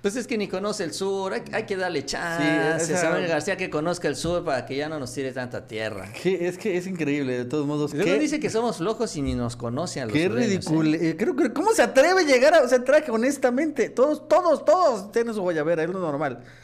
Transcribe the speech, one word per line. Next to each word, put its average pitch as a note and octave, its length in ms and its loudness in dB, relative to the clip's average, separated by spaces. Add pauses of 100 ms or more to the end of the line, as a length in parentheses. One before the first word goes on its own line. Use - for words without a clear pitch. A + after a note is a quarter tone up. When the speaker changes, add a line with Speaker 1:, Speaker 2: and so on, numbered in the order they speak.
Speaker 1:
Pues G3+ 140 -2
es B3 100 -4
que B3 100 -4
ni G#3 120 -2
conoce G3+ 360 -4
el D#3+ 100 -6
sur, G3 380 -2
hay, A#3 120 -6 (100)
hay A3 140 -2
que F#3+ 100 -4
darle F3+ 220 -2
Speaker 2:
Sí, - 80 -8
Speaker 1:
chance, E3 840 0
Speaker 2:
esa F3+ 80 2
Speaker 1:
Samuel E3+ 260 0
García, E3 280 0
que F3+ 140 -6
conozca E3 380 -2
el C#3 80 0
sur E3+ 280 -2
para B2+ 220 -2
que C3 100 -8
ya D3 140 -4
no D#3 80 -6
nos B2 160 -8
tire C3 180 -4
tanta B2 360 -8
tierra. G#2 440 -6
Speaker 2:
Que F3 360 0
es F3+ 100 -4
que G3 180 -2
es F3 120 -4
increíble, C#3+ 500 -2
de B2 80 -4
todos C#3+ 220 -2
modos. D3 260 -2
Speaker 1:
Y C#3+ 40 -4
luego E3+ 140 0
Speaker 2:
Qué G3+ 60 2
Speaker 1:
dice D4 220 0
que F#3+ 100 -4
somos A3+ 280 -2
flojos A3 380 -4
y D3 60 -4
ni C3 140 -2
nos A#2+ 200 -4
conoce C3 460 -6
a A#2+ 40 -6
los G#2+ 80 -6
Speaker 2:
qué D#3 120 2
Speaker 1:
sureños, A3+ 180 0
¿eh? A3 60 2
Speaker 2:
ridículo. D#3+ 460 2
Eh, E3 220 0
creo C4 180 0
que, C4 180 0
¿cómo G4 200 0
se C#4+ 100 4
atreve D#4+ 380 4
a - 20 4
llegar C#4+ 320 6
a, D4+ 80 8
o B3 40 2
sea, B3 120 4
entrar D4 260 4
con A3+ 180 0
esta C4 280 2
mente? C#4 380 0
Todos, D4+ 380 2
todos, D#4+ 380 4
todos C#4 460 4
tienen A#3 240 0
su G#3 60 -4
guayabera, D#3+ 420 0
es D#3+ 80 -2
lo F#3+ 80 -6
normal. C#3+ 460 -4 (180)